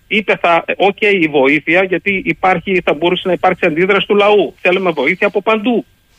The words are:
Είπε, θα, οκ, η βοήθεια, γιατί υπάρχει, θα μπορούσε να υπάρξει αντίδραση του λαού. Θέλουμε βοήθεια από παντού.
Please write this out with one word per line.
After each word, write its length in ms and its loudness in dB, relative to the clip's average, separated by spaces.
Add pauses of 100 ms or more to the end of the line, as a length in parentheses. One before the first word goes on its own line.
Είπε, 340 -2
θα, 240 2 (120)
οκ, 240 0 (200)
η 100 2
βοήθεια, 540 2
γιατί 400 -4
υπάρχει, 600 -2
θα 100 0
μπορούσε 320 -2
να 60 0
υπάρξει 340 0
αντίδραση 400 0
του 80 0
λαού. 460 2
Θέλουμε 300 0
βοήθεια 360 -2
από 160 -2
παντού. 420 -2 (340)